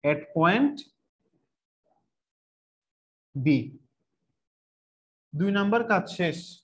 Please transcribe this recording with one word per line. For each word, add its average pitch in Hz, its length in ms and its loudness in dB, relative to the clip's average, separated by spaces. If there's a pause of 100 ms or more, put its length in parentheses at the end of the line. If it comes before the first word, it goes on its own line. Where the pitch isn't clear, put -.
(120)
at 147 80 -2 (180)
point 226 400 2 (2500)
B। 135 120 -2 (1900)
দুই 196 180 0
নাম্বার 202 240 2 (100)
কাজ 185 120 2 (160)
শেষ। 170 180 -2 (260)